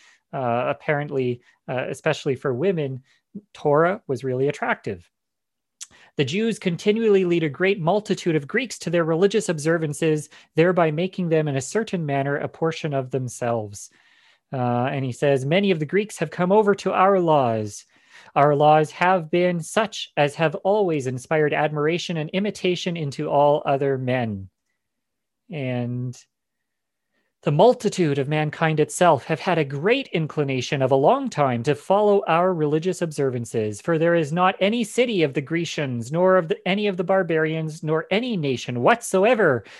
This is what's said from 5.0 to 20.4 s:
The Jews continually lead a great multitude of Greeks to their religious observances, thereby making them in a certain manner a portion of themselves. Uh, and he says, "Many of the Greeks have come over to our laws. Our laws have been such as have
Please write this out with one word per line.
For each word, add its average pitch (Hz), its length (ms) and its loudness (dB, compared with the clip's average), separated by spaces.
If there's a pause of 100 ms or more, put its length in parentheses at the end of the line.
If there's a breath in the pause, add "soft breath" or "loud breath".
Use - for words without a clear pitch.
The 147 80 0
Jews 208 340 -2
continually 208 640 2
lead 175 200 2
a 156 60 0
great 185 300 0
multitude 175 560 0
of 143 120 -2
Greeks 247 320 -4
to - 100 -8
their 170 160 2
religious 196 420 2
observances, 156 840 0 (260 loud breath)
thereby 170 360 4
making 175 380 -4
them 156 180 2
in 139 80 -2
a 135 60 0
certain 202 440 -4
manner 139 300 -2
a 135 140 -6
portion 160 440 -4
of 131 180 -4
themselves. 117 760 -4 (640 soft breath)
Uh, 123 400 0
and 135 140 -4
he 123 80 -6
says, 139 320 2
"Many 190 260 2
of 165 80 0
the 156 60 -4
Greeks 202 320 -2
have 156 140 -4
come 180 200 -2
over 208 240 4
to 190 160 -4
our 190 280 4
laws. 123 680 0 (500 soft breath)
Our 147 200 6
laws 151 360 6
have 175 400 2
been 175 300 2
such - 560 -4
as 143 180 2
have 160 200 0